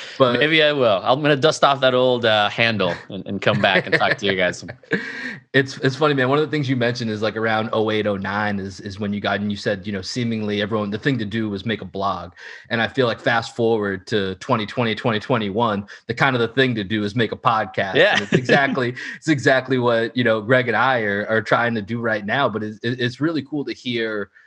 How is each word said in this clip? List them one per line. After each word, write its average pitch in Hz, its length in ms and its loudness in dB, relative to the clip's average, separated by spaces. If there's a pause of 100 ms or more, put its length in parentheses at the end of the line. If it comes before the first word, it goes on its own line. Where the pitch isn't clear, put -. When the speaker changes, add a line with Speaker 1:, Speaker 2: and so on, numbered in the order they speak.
(180)
Speaker 1:
But 123 220 4
Speaker 2:
Maybe 156 240 4
I 147 80 4
will. 113 320 4
I'm 127 180 2
gonna 147 140 4
dust 151 300 2
off 135 160 4
that 131 120 4
old, 127 300 4
uh, 107 240 4
handle 101 480 0 (140)
and, 98 180 -10
and 98 140 -6
come 104 180 2
back 95 280 2
and 95 80 0
talk 98 240 2
to 101 60 -4
you 98 120 0
guys. 90 320 0
Speaker 1:
<laughs> - 40 -12 (800)
It's, 135 260 2
it's 131 180 0
funny, 147 160 4
man. 127 160 2
One 143 100 4
of 156 60 2
the 139 40 -4
things 147 200 -2
you 131 80 0
mentioned 117 340 -2
is, 107 100 -4
like, 107 140 0
around 110 380 -2
oh 110 180 2
eight, 107 160 0
oh 101 80 0
nine 101 420 -2
is, 95 220 -8
is 98 220 -10
when 101 100 -2
you 104 80 -4
got, 101 220 -2
and 104 100 -2
you 101 60 -6
said, 101 280 -4
you 107 60 -6
know, 95 100 -6
seemingly 107 600 -4
everyone, 104 300 -4
the 107 60 -4
thing 135 200 0
to 110 80 -4
do 110 240 -4
was 98 160 -6
make 107 160 -4
a 101 40 -12
blog. 92 460 -6 (380)
And 117 120 0
I 107 60 0
feel 131 180 0
like 107 140 -2
fast 117 340 -2
forward 104 540 0
to 95 280 -2
twenty 113 300 -2
twenty, 110 300 -2
twenty 110 240 -2
twenty-one, 107 680 -2 (200)
the 117 60 -4
kind 131 240 2
of - 20 2
the 113 80 2
thing 127 280 2
to 104 100 -2
do 104 180 -2
is 104 140 -4
make - 160 0
a - 40 -6
podcast. 107 580 0
Speaker 2:
Yeah. 175 180 6
Speaker 1:
And 208 80 0
it's 202 100 -6
exactly, 131 640 2 (100)
Speaker 2:
<laughs> - 120 -12
Speaker 1:
it's - 100 -16
exactly 131 500 2
what, 117 380 2
you 127 80 2
know, 110 160 4
Greg 120 300 2
and 107 80 2
I 123 240 2
are, 101 260 -2
are 110 140 0
trying 117 340 0
to 107 60 -2
do 113 180 -6
right 107 260 -2
now. 127 220 0
But 110 160 -4
it's, 107 180 -10
it's 123 380 -4
really 151 240 -2
cool 139 220 -6
to 113 80 -6
hear, 110 580 -4 (160)